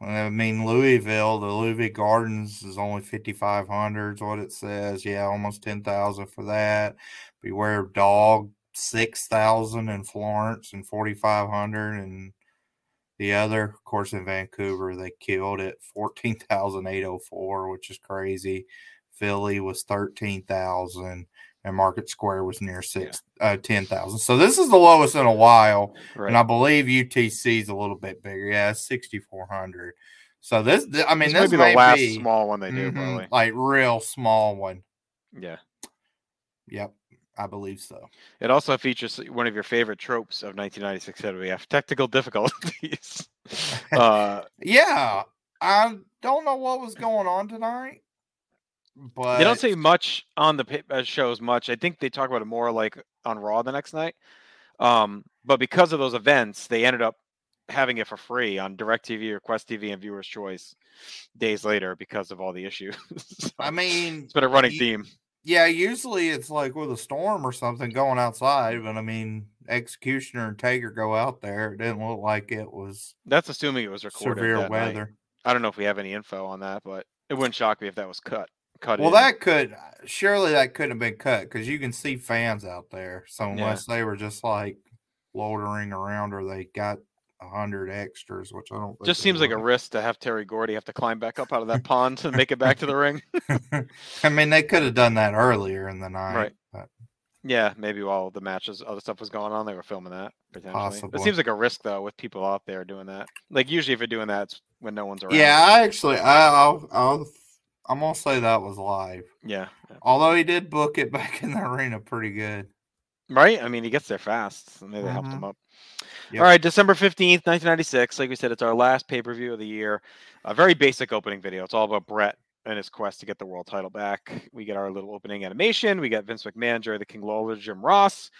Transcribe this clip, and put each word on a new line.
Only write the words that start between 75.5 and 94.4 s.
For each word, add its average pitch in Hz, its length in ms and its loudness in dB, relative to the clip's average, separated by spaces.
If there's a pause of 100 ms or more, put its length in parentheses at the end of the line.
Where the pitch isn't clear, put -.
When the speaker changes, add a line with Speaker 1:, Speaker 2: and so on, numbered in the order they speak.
Speaker 2:
don't 120 80 0
know 110 80 -2
if 101 80 -8
we 104 80 -4
have 101 140 0
any 98 140 -10
info 101 320 -10
on 95 140 -12
that, 98 240 -12
but 95 220 -14 (240)
it - 60 -8
wouldn't 131 200 -4
shock 110 260 -2
me 104 60 -8
if 92 80 -12
that 98 120 -8
was 92 120 -18
cut, - 300 -10 (320)
cut 113 180 0
Speaker 1:
Well, 151 100 2
Speaker 2:
in. 170 40 6
Speaker 1:
that 240 260 6
could, 151 340 0 (320)
surely 196 460 0
that 135 220 2
couldn't 143 180 -4
have 117 80 -8
been 113 160 -4
cut 107 340 -2
'cause 110 160 -8
you 143 140 -6
can 127 140 -6
see 135 240 -8
fans 117 480 -4
out 87 260 -16
there. 92 380 -14
So - 160 -8
Speaker 2:
Yeah. 101 60 -6
Speaker 1:
unless 107 340 -4
they 117 180 -4
were 107 140 -6
just, 104 260 -12
like, 104 340 -4 (560)
loitering 104 600 -8
around 101 400 -6
or 98 120 -8
they 95 200 -10 (100)
got 104 220 -4 (440)
a 92 80 -20
hundred 98 400 -8
extras, 98 640 -14
which 95 180 -18
I - 40 -12
don't 104 220 -12
think - 80 -16
Speaker 2:
Just - 160 -2
Speaker 1:
they - 80 2
Speaker 2:
seems 180 120 0
like 135 100 4
a 113 60 -2
Speaker 1:
would. 110 80 -6
Speaker 2:
risk 123 260 0
to 110 100 -2
have 113 180 -4
Terry 110 260 -6
Gordy 110 280 -6
have 107 120 -8
to - 80 -14
climb 113 260 -4
back 117 200 -8
up 127 140 -8
out 120 80 -2
of 113 80 -8
that 120 160 -2
pond 127 340 2
to 160 140 -6
make 127 180 2
it 127 80 -2
back 131 200 4
to 160 60 -4
the 139 100 -2
ring. 143 260 0 (280)
<laughs> - 0 -
Speaker 1:
<laughs> - 760 -6
I 156 60 4
mean, 151 200 4